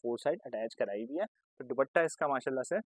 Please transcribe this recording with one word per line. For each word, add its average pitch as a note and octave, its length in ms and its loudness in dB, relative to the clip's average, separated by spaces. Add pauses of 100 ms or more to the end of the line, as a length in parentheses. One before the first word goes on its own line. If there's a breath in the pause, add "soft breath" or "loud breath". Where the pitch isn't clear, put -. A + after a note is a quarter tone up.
फोर A#2+ 180 0
साइड D#3 260 0
अटैच A#2 300 -4
कराई G#2 280 -2
हुई C3+ 160 -6
है। G#3 60 0 (340)
तो C3 60 -12
दुपट्टा B2+ 380 2
इसका D#3+ 240 0
माशाल्लाह C3 380 0
से F#3 200 0